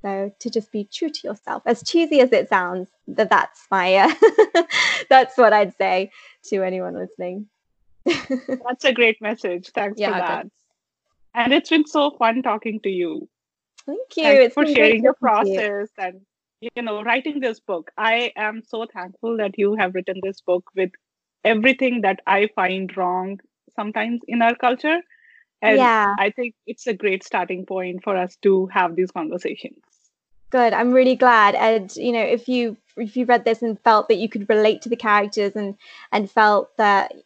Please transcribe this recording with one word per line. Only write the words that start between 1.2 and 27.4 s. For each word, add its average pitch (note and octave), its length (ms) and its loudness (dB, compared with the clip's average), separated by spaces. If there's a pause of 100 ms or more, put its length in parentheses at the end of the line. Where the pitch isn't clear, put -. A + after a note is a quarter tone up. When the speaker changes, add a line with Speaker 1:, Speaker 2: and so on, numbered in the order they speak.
Speaker 1:
yourself, - 380 -10
as A#3 160 -2
cheesy D#4+ 400 0
as B3+ 120 4
it F#3+ 160 0
sounds, F#3 400 -2 (180)
that, G#3+ 240 0
that's - 400 0
my, F#3 240 2
uh, G3 180 4 (720)
<laughs> - 240 -4
that's C4 300 6
what A3 140 6
I'd G#3 220 2
say F#3+ 360 -2 (380)
to G3 120 -2
anyone F#3 340 -6
listening. F#3 520 -10 (580)
<laughs> - 0 -
Speaker 2:
That's C4 800 -6
a C4 80 2
great A3+ 280 0
message. G3+ 540 -8
Thanks G#3 240 -6
Speaker 3:
Yeah, G#3 140 -2
Speaker 2:
for F#3 60 -2
that. F3 80 -4 (160)
Speaker 3:
that's F#3+ 60 -18 (840)
Speaker 2:
And A#3+ 180 0
it's - 160 0
been D#4 160 2
so D4 260 0
fun A#3 300 0
talking A3 400 -4
to G3 80 -4
you. F3 380 -6 (580)
Speaker 1:
Thank D#4+ 140 -10 (180)
you. E4 60 -2
Speaker 2:
Thanks C#4 220 6
Speaker 1:
It's A#3+ 100 -2
Speaker 2:
for D4 100 2
Speaker 1:
been D4 80 -2
great A#3 140 4
Speaker 2:
sharing A3+ 160 2
your C4 120 4
Speaker 1:
talking A3 300 0 (120)
to F#3 40 -2
you. G#3 80 -4
Speaker 2:
process G3+ 280 -6
and, F#3 240 -10 (400)
you A#3+ 200 -12
know, G#3+ 220 -8
writing C4 360 -2
this A#3 200 -6
book. E3+ 380 -8
I A3+ 380 -2
am G#3+ 300 -8
so A3+ 260 -10
thankful G#3 460 -8
that G3+ 220 -4
you G3+ 160 2
have F#3 180 -2
written F#3 300 -6
this G3 180 -8
book F3+ 220 -2 (120)
with G3 160 -2 (520)
everything B3 580 2
that G3 240 -2
I G3 300 0
find F#3 420 -4
wrong F#3 420 -4 (360)
sometimes A3 520 -6
in A#3+ 140 -2
our A#3 140 2
culture. C4 460 0 (600)
And A3 160 4
Speaker 1:
Yeah. A3 400 2
Speaker 2:
I G3+ 140 0
think A#3+ 240 -8 (100)
it's - 220 -12
a A#3 60 -4
great F#3+ 300 -4
starting F#3 420 -6